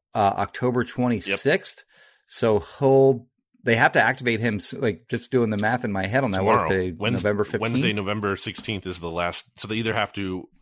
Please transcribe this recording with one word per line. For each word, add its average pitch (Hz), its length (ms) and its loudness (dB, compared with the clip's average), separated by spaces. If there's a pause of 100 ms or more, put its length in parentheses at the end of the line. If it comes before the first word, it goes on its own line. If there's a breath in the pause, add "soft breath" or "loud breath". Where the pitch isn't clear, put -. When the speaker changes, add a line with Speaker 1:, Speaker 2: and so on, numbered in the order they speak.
(140)
Speaker 1:
uh, 101 220 2
October 123 480 -2
twenty-sixth. 123 920 -2
Speaker 2:
Yep. - 80 -20 (400 soft breath)
Speaker 1:
So 110 320 2 (200)
he'll, 135 480 4 (360)
they 117 140 2
have 131 160 4
to 123 100 4
activate 120 380 0
him, 113 160 0
s-, - 180 -6
like, - 340 -4
just 117 220 -6
doing 117 200 4
the 107 60 -2
math 110 280 0
in 107 80 -2
my 95 140 -2
head 131 180 0
on 107 80 0
that. 95 120 0
What 110 120 6
is - 60 4
Speaker 2:
Tomorrow. 95 200 2
Speaker 1:
today? 90 140 -4
Speaker 2:
Wednes-, 104 160 -2
Speaker 1:
November 104 320 0
fifteenth? 104 160 -4 (120)
Speaker 2:
Wednesday, 131 200 0
November 101 440 -2
sixteenth 98 500 -8
is 90 140 -8
the 85 100 -8
last. 87 360 -4 (120)
So 101 100 -12
they 110 80 -4
either 113 180 -2
have 104 200 -2
to 92 340 -6 (140)